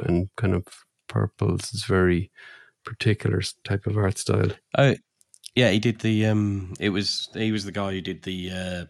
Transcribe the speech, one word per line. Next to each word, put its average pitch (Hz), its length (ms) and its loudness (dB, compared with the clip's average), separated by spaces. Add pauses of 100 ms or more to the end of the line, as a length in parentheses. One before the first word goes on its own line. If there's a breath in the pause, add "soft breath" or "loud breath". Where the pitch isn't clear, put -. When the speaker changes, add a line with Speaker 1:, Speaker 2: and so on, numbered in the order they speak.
Speaker 1:
and 87 320 2
kind 95 160 2
of 90 140 -2 (400)
purples. - 640 -2
It's 107 140 -6
very 92 440 2 (540 loud breath)
particular 107 540 0
s-, - 160 -6 (100)
type 98 220 -4
of 101 100 0
art 101 220 2
style. 101 320 2 (260)
Speaker 2:
Oh, 135 180 6 (600)
yeah, 123 160 4
he 104 80 4
did 113 220 0
the, 110 260 2
um, 101 520 0
it 101 120 0
was, 101 420 -2
he 110 180 -2
was 107 140 -2
the 101 80 -10
guy 98 200 -4
who 95 100 -6
did 85 220 -8
the, 92 280 -6
uh, 92 380 -6